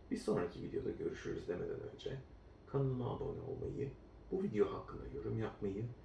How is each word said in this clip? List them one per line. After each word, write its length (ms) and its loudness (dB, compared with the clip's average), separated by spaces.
Bir 60 2
sonraki 460 2
videoda 280 0
görüşürüz 560 -2
demeden 320 0
önce 240 -4
kanalıma 480 4
abone 260 -2
olmayı, 500 -2
bu 120 4
video 300 6
hakkında 300 -6
yorum 240 0
yapmayı 460 0